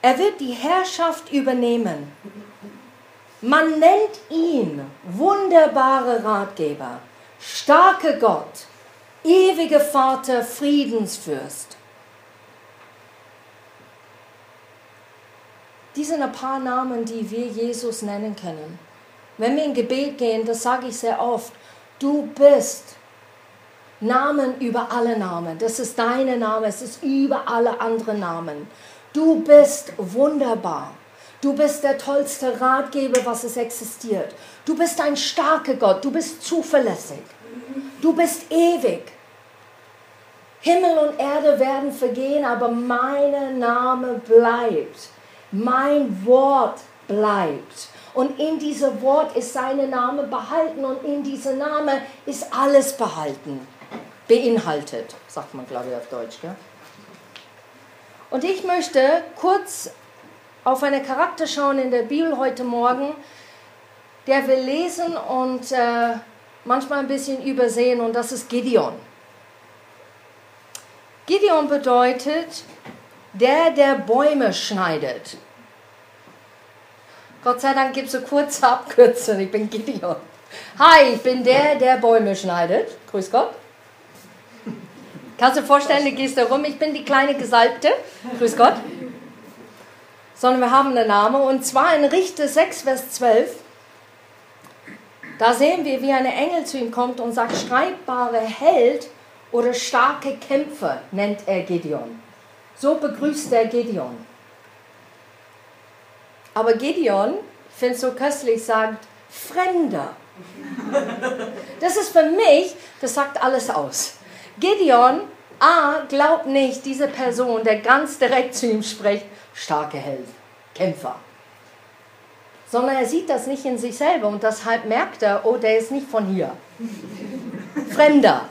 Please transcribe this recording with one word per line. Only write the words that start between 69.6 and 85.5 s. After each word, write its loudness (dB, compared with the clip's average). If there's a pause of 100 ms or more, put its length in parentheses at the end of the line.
Gideon 2
bedeutet, 0 (680)
der, 4
der 4
Bäume 2
schneidet. -4 (2000)
Gott 0
sei 0
Dank 0
gibt's -6
so -4
kurze 0
Abkürzungen, 4
ich -4
bin -2
Gideon. -6 (640)
Hi, 8
ich -4
bin 0
der, 4
der 4
Bäume 4
schneidet. -2 (140)
Grüß -4
Gott. 2 (1900)
Kannst 4